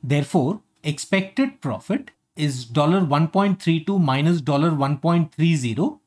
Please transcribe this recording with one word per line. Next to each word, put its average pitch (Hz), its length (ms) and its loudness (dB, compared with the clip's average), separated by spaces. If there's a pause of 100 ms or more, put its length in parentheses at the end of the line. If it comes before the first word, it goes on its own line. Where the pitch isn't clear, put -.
therefore, 143 580 -2 (220)
expected 190 760 -4
profit 160 500 -6 (240)
is 131 300 -4
dollar 151 400 2
one 147 240 2
point 196 320 0
three 165 220 0
two 196 140 -2
minus 151 440 2
dollar 147 340 0
one 143 220 0
point 165 360 0
three 165 220 2
zero 131 520 -2